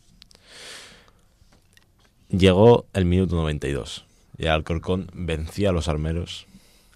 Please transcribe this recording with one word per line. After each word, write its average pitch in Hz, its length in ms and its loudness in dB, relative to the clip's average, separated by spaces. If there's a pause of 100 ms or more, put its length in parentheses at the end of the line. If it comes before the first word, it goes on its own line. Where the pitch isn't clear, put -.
(2250)
Llegó 95 640 6
el 95 140 0
minuto 87 280 2
noventa 76 320 -4
y 69 60 -2
dos, - 340 -10 (320)
y - 60 -6
el 80 60 0
Alcorcón 82 640 -4
vencía 82 580 -4
a - 20 0
los 82 160 -2
armeros. 80 580 -6 (500)